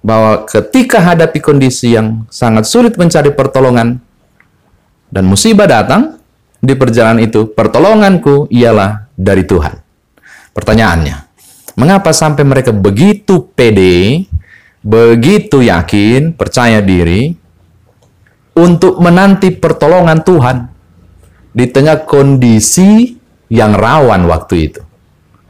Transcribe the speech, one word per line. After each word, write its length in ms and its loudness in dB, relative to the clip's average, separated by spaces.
Bahwa 400 0
ketika 560 -2
hadapi 400 0
kondisi 560 0
yang 320 -4
sangat 400 -2
sulit 320 0
mencari 320 0
pertolongan, 720 -2
dan 160 -4
musibah 400 2
datang, 560 -2
di 160 0
perjalanan 480 0
itu, 240 -2
"Pertolonganku 1040 0
ialah 640 0
dari 320 -2
Tuhan." 320 -4
Pertanyaannya, 640 -2
mengapa 320 0
sampai 320 -2
mereka 320 0
begitu 800 0
pede, 720 0
begitu 800 2
yakin, 720 0
percaya 480 0
diri, 560 -2
untuk 480 2
menanti 480 2
pertolongan 720 0
Tuhan 480 0
di 160 0
tengah 320 0
kondisi 1120 2
yang 240 0
rawan 560 0
waktu 260 -4
itu? 140 -16